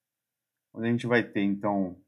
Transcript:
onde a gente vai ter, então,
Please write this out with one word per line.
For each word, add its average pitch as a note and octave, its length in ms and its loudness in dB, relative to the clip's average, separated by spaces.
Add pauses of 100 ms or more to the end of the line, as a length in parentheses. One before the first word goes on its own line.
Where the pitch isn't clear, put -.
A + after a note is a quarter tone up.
(720)
onde A2+ 140 -6
a A#2 40 2
gente A#2+ 160 0
vai A#2 220 2
ter, G#2 140 0
então, G2+ 640 0